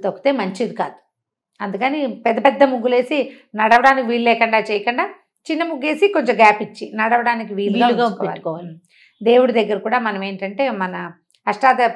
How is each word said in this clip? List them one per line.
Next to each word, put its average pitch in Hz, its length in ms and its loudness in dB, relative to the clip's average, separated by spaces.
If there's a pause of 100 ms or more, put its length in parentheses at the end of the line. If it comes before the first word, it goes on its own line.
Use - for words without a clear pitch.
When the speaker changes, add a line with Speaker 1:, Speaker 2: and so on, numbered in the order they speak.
Speaker 1:
తొక్కితే 233 340 -2
మంచిది 190 400 -6
కాదు. 156 180 -6 (680)
అందుకని 240 340 -4 (260)
పెద్ద 226 200 0
పెద్ద 277 180 4
ముగ్గులేసి 254 560 0 (400)
నడవడానికి 240 520 4
వీలు 233 180 0
లేకుండా 226 400 2
చేయకుండా 240 360 -2 (420)
చిన్న 320 240 -2
ముగ్గేసి 302 440 0
కొంచెం 247 200 0
గ్యాప్ 214 320 6
ఇచ్చి - 200 -14 (140)
నడవడానికి 226 580 -2
వీలుగా 214 280 2
Speaker 2:
వీలుగా 240 200 2
Speaker 1:
ఉంచుకోవాలి. 190 240 -4
Speaker 2:
పెట్టుకోవాలి. 165 420 -10 (480)
Speaker 1:
దేవుడి 240 380 4
దగ్గర 202 180 -2
కూడా 220 300 -2
మనం 196 220 -4
ఏంటంటే 196 360 -6 (180)
మన 180 120 -8 (520)
అష్టాద-, 247 480 2